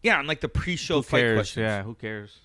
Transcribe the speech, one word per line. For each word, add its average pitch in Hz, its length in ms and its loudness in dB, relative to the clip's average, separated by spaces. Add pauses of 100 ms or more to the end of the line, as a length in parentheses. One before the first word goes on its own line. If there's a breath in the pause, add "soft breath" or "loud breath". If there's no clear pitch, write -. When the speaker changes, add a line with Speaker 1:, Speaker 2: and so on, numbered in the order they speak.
Speaker 1:
Yeah, 214 160 4
on, 143 80 -2
like, 156 140 -2
the 143 80 -4
pre-show - 500 -2
Speaker 2:
Who 135 40 2
Speaker 1:
fight - 180 2
Speaker 2:
cares? 117 160 4
Speaker 1:
questions. 110 260 0
Speaker 2:
Yeah, 107 200 -2
who 110 120 -10
cares? 107 500 -12